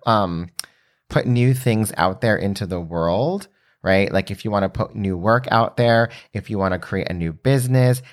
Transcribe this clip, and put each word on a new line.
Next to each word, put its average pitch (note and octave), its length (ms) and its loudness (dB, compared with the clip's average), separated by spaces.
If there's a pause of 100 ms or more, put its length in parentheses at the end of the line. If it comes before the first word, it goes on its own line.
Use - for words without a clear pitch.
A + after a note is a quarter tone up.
um, F2+ 420 0 (600)
put - 180 0
new B2 280 4
things A2 420 0
out F#2 240 0
there A2 160 2
into G2 300 -2
the F2 140 -4
world, F2 680 -2 (340)
right? F#2+ 300 2
Like, F#2+ 180 0
if F#2+ 140 -10
you A2 60 -4
wanna G2 180 0
put - 260 -6
new G2 220 -2
work A2+ 340 0
out A2+ 280 -2
there, A#2 320 2 (220)
if G2 180 -8
you G#2 80 -4
wanna F#2 200 -2
create F#2+ 300 -6
a F2+ 60 -4
new E2+ 180 -4
business, B2+ 680 2 (100)